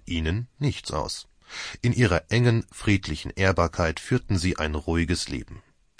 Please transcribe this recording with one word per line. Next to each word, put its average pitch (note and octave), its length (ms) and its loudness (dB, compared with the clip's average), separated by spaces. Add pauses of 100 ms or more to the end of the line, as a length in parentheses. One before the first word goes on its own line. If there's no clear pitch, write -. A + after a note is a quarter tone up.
ihnen E2 420 -2 (120)
nichts - 320 -4
aus. - 360 -6 (540)
In A#2+ 100 2
ihrer G2+ 400 4
engen, A#2 400 4
friedlichen - 600 -2
Ehrbarkeit F2 680 0
führten A#2 380 -2
sie E2+ 200 0
ein D2+ 180 -2
ruhiges E2 520 0
Leben. F2+ 360 -10 (360)